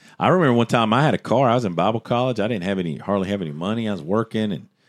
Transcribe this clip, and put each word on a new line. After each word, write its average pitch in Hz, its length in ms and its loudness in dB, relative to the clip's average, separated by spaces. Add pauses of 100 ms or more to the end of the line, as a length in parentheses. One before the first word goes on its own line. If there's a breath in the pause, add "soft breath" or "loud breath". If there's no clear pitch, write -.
(180 soft breath)
I 92 100 0
remember 156 260 4
one 117 120 4
time 113 260 2
I 127 120 4
had 135 100 2
a 90 40 2
car. 127 300 2
I 117 60 4
was 123 100 0
in 92 100 -2
Bible 104 260 0
college. 123 400 -2
I 101 80 -2
didn't 104 160 -4
have 95 160 -2
any, 82 160 -4
hardly 98 320 -2
have 101 140 -2
any 78 100 -8
money. 104 360 -4
I 104 40 -2
was 87 100 -8
working 107 480 -2
and 85 160 -8 (220 soft breath)